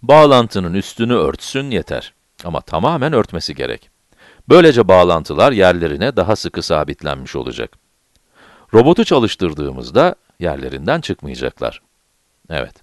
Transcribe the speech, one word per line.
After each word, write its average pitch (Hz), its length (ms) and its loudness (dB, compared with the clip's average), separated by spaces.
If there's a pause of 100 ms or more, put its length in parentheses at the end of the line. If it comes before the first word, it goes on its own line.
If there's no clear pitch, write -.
Bağlantının 123 720 4
üstünü 113 400 -4
örtsün 117 580 -4
yeter. 80 420 -8 (300)
Ama 85 180 -6
tamamen 139 520 -4
örtmesi 87 420 -4
gerek. 62 340 -10 (600)
Böylece 143 380 6
bağlantılar 90 640 4
yerlerine 90 640 0
daha 95 200 0
sıkı 87 260 -10
sabitlenmiş 71 760 -6
olacak. 62 420 -10 (960)
Robotu 151 320 4
çalıştırdığımızda 78 1120 -2 (240)
yerlerinden 69 640 -6
çıkmayacaklar. 64 800 -10 (680)
Evet. 71 340 -10